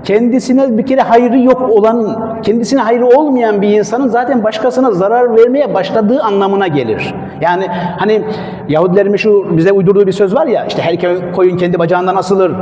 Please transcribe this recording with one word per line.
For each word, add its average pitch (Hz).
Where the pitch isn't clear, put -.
kendisine 240
bir 233
kere 262
hayrı 240
yok 254
olan, 226
kendisine 240
hayrı 233
olmayan 247
bir 208
insanın 226
zaten 240
başkasına 247
zarar 220
vermeye 247
başladığı 214
anlamına 196
gelir. 113
Yani 175
hani 214
Yahudilerin 190
şu 190
bize 170
uydurduğu 196
bir 190
söz 196
var 311
ya, 165
işte, -
"Her 175
koyun 185
kendi 175
bacağından 180
asılır 185